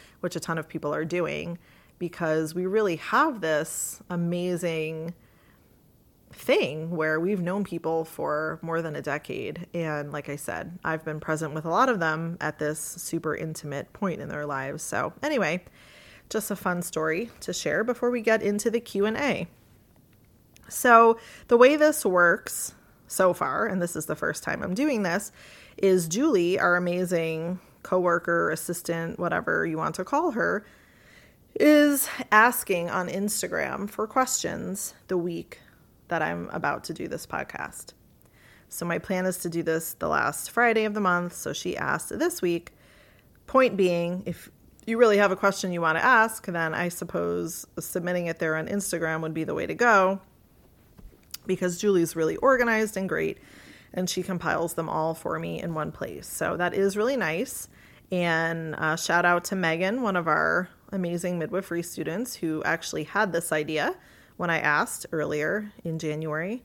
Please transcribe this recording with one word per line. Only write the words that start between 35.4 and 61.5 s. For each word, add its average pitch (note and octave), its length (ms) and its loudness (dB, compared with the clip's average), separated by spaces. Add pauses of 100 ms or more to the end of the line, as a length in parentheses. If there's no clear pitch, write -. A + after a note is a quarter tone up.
that E3 140 -2
I'm E3+ 280 -4
about D3+ 340 -2
to D#3+ 100 -10
do - 140 -8
this - 180 -10
podcast. - 680 -8 (760)
So - 180 -8
my F3 120 -2
plan F#3 280 -2
is F#3 120 -2
to E3+ 120 -4
do E3 120 -2
this D#3+ 320 -2
the - 140 -4
last - 420 0
Friday A3+ 340 4
of G#3+ 100 -2
the G#3+ 60 -2
month. F3 340 2
So - 180 -6
she - 240 -4
asked - 420 -4
this E4+ 220 0
week. E3+ 320 -2 (760)
Point B3+ 300 4
being, F3+ 480 2
if - 260 -8 (360)
you A3+ 100 -2
really A3 220 8
have G3+ 120 6
a F#3+ 60 2
question G3 360 0
you E3+ 100 -2
want D#3+ 160 4
to - 60 2
ask, A3+ 420 4
then E3 280 -2
I F3 140 0
suppose F3 800 -4 (120)
submitting F3+ 480 -4
it E3 120 -4
there D#3+ 180 0
on D#3+ 120 -4
Instagram E3 520 -2
would D#3+ 140 -4
be D#3+ 100 -2
the - 100 -4
way - 120 -2
to D#3+ 80 -6
go, G3 460 6 (1300)
because F3+ 320 -2
Julie's F#3 380 2
really D#3+ 200 0
organized A#3 600 4
and F#3+ 120 -2
great, D#3+ 300 -2 (540)
and F#3 160 -2
she F#3 140 -2
compiles E3 520 -2
them E3 140 -4
all D#3+ 240 0
for D#3+ 260 -4
me E3 220 -6
in E3+ 140 -6
one D#3 180 -4
place. - 340 -10
So E3+ 300 -4
that F3 160 -2
is G3 240 0
really A#3+ 200 0
nice. F#3 520 -4 (420)
And, E3 640 0
uh, D#3 200 0
shout F3 280 2
out F3 200 4
to F#3+ 120 -4
Megan, F#3 460 0
one G3 140 0
of E3 120 0
our D#3+ 400 2 (220)
amazing F3 480 -2
midwifery E3+ 440 -2